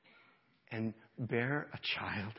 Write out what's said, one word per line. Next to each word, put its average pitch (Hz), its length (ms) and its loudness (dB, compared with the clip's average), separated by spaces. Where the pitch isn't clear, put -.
and 110 220 0
bear 127 560 2
a - 60 -6
child. 101 420 -2